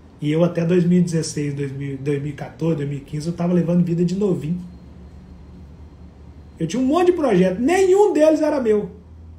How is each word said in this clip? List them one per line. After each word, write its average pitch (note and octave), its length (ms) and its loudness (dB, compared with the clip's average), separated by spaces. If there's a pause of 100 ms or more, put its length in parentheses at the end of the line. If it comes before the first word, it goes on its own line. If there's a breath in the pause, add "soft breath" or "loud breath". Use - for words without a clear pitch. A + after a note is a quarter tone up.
(200)
E D3 100 -4
eu D#3+ 140 2
até E3+ 200 -2
dois F3 200 2
mil F3+ 160 2
e - 20 2
dezesseis, D3+ 520 -4
dois C#3 180 -6
mil, C#3 260 -10
dois C#3 240 -4
mil D3 80 -8
e C#3 60 -14
quatorze, D#3 400 -4
dois C#3+ 120 -6
mil C#3+ 100 -6
e - 20 -10
quinze, D3+ 260 -10
eu E3+ 60 -4
tava F3 200 -2
levando F3 320 2
vida E3+ 200 0
de F3 100 0
novinho. F3 460 -2 (2000)
Eu E3 120 -4
tinha A#3 120 -4
um C4 60 0
monte E4+ 200 2
de F4+ 80 6
projeto, F#3+ 440 2
nenhum F#4 540 4
deles D4+ 280 4
era D4+ 200 0
meu. G#3 300 0 (480)